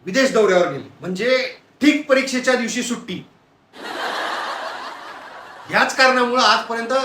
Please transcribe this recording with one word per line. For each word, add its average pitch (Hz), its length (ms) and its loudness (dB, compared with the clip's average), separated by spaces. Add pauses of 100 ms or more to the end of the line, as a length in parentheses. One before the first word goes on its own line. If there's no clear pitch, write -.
विदेश 226 260 2
दौऱ्यावर 185 360 4
गेले, 139 220 -8 (100)
म्हणजे 190 380 0 (440)
ठीक 294 280 4
परीक्षेच्या 262 460 2
दिवशी 233 280 -4
सुट्टी. 233 320 -6 (2500)
याच 247 240 0
कारणामुळे 247 480 4
आजपर्यंत 226 500 0 (120)